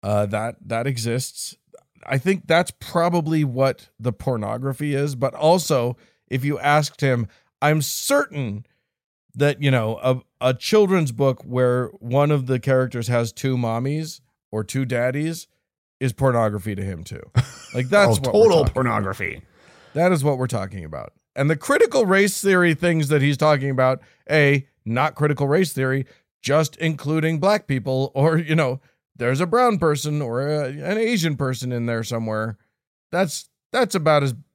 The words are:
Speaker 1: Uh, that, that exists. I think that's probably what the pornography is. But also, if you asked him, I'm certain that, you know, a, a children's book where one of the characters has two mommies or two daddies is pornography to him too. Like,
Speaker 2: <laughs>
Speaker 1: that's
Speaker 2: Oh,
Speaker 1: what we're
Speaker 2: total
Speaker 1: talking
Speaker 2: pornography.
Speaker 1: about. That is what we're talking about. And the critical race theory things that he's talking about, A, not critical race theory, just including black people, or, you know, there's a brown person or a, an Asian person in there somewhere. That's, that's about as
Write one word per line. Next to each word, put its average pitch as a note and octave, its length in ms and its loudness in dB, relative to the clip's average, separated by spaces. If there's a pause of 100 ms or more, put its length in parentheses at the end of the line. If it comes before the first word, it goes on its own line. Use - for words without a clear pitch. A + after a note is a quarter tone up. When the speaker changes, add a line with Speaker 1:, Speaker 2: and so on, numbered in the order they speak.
Speaker 1:
Uh, G#2 240 0
that, A2 400 -6
that A#2 220 -4
exists. A#2+ 680 -6 (500)
I C3+ 120 -2
think F3+ 300 -2
that's E3 320 2
probably E3 640 0
what C3 460 -2 (100)
the A#2 120 -2
pornography B2 840 -4
is. C#3 220 -2
But B2 180 -2
also, D3 640 2 (340)
if B2+ 140 -2
you C#3+ 160 -2
asked D3 420 0
him, B2 260 0 (340)
I'm D3+ 200 2
certain C#3 840 -2 (680)
that, C#3+ 260 0
you C#3 100 4
know, A2+ 320 0
a, B2+ 460 0
a C3 40 2
children's F#3 580 2
book B2+ 320 0
where B2 440 0 (120)
one C#3 320 0
of C3+ 160 0
the C3 120 0
characters B2+ 480 0
has A#2 240 0
two C3 260 -4
mommies C3 600 -4 (320)
or G#2+ 120 -6
two C3 220 -4
daddies C3 640 -4 (520)
is C3 140 -2
pornography A2 640 0
to G2 80 -8
him F#2 200 -8
too. - 180 -14 (520)
Like, B2+ 140 -2
Speaker 2:
<laughs> - 20 -10
Speaker 1:
that's F#3+ 300 6
Speaker 2:
Oh, - 20 -4
Speaker 1:
what C3+ 40 -4
we're B2 60 0 (120)
Speaker 2:
total F#3 160 8
Speaker 1:
talking C#3+ 140 2
Speaker 2:
pornography. G#2+ 640 -2
Speaker 1:
about. - 80 -18 (500)
That F3 180 2
is D#3 120 0
what C#3+ 140 0
we're B2+ 100 -2
talking F#2+ 360 -6
about. D2 300 -12 (220)
And C#3 140 0
the D#3+ 60 2
critical C#4 500 2
race G3 360 2
theory F3+ 340 4
things D#3+ 320 0
that D3 160 2
he's C#3+ 140 2
talking C#3+ 340 2
about, C3 300 0 (280)
A, C#3+ 380 4 (180)
not B2+ 300 -2
critical C#3+ 320 0
race D#3+ 260 2
theory, C3 320 -2 (380)
just D3 320 2
including D#3+ 640 -2
black G3 260 0
people, C3 480 -2
or, D#3 240 2
you D#3+ 160 -2
know, C3+ 280 0 (340)
there's B2+ 240 -2
a F3+ 80 0
brown A#3 320 2
person D3+ 420 0
or B2+ 260 -4
a, D3+ 180 -2
an D3 320 -4
Asian G3 400 0
person B2+ 340 -4
in A#2+ 160 -2
there A#2 160 -2
somewhere. A2 540 -4 (540)
That's, F3 380 -4 (220)
that's A#3+ 240 0
about D3+ 280 2
as C3 120 -2 (200)